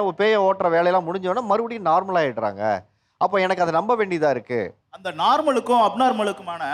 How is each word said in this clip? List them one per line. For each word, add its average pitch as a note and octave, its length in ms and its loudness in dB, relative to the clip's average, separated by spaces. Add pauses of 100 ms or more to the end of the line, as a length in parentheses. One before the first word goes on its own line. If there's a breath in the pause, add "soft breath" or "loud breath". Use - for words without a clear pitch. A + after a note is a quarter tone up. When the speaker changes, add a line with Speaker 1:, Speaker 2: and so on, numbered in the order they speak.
Speaker 1:
ஒரு F3 140 -2
பேயை G#3+ 260 4
ஓட்டுற F#3+ 280 0
வேலையெல்லாம் F3+ 340 2
முடிஞ்ச F#3 240 -6
உடனே A#3 180 -2
மறுபடியும் A3+ 400 -2
நார்மல் F#3 300 2
ஆயிடுறாங்க. G#2+ 420 -2 (600)
அப்போ F#3 200 -2
எனக்கு F#3 200 0
அதை E3 100 -2
நம்ப G3+ 260 0
வேண்டியதா E3+ 360 0
இருக்கு. A#2+ 240 -4 (360)
Speaker 2:
அந்த F#3 120 -10 (140)
நார்மலுக்கும் B3 680 2
அப்நார்மலுக்குமான G#3 760 -2 (100)